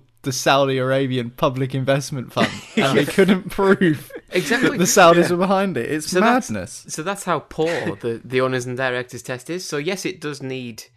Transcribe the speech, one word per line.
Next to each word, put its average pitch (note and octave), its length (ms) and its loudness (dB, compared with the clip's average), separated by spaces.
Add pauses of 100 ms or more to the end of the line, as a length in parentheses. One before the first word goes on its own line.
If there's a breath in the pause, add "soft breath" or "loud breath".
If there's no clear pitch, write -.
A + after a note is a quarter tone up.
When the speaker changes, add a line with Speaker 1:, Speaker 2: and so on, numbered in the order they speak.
(240)
Speaker 1:
the C#3 80 -4
Saudi C3+ 460 2
Arabian B2+ 540 0
Public C3 440 -2
Investment C3+ 560 -2
Fund, A2+ 180 0 (140)
Speaker 2:
<laughs> - 120 -12
Speaker 1:
and C#3 220 2
they D3 80 4
couldn't F#3 440 2
prove F#3+ 640 2 (200)
Speaker 2:
Exactly. A#3 400 0
Speaker 1:
that C#4+ 60 -6
the F3 80 2
Saudis E3+ 400 8
Speaker 2:
Yeah. D#3+ 60 -2
Speaker 1:
were F3 60 0
behind F#3+ 400 0
it. A#2 140 -4
It's D3+ 200 -6
Speaker 2:
So F3+ 80 2
that's, A#3+ 300 2
Speaker 1:
madness. - 400 -8
Speaker 2:
so - 140 -10
that's G3 200 -8
how E3 160 -2
poor D#3+ 560 -4
<laughs> - 60 -18
the, A#2 220 -6
the B2+ 180 0
owners C3 260 -2
and B2+ 100 -8
directors B2 460 -4
test B2+ 260 -10
is. F3+ 160 -8
So D3+ 120 -6
yes, F3+ 280 -6
it D#3+ 160 -8
does C#3+ 220 -10
need, B2+ 400 -10 (140)